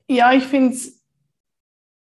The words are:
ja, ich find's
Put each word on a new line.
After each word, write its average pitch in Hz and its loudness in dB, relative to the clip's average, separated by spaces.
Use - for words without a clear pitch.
ja, 247 2
ich 262 2
find's - -4